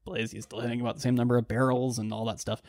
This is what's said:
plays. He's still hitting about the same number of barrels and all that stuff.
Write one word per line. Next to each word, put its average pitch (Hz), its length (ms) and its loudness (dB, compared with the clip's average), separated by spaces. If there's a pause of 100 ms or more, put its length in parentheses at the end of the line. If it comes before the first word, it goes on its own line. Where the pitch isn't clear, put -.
plays. 113 280 -4
He's 107 120 -10
still - 180 -12
hitting 120 200 -2
about 120 140 -2
the - 60 -12
same 123 140 4
number 123 220 4
of 117 100 2
barrels 127 520 2
and 107 140 -4
all 110 120 -4
that 110 140 -4
stuff. - 300 -4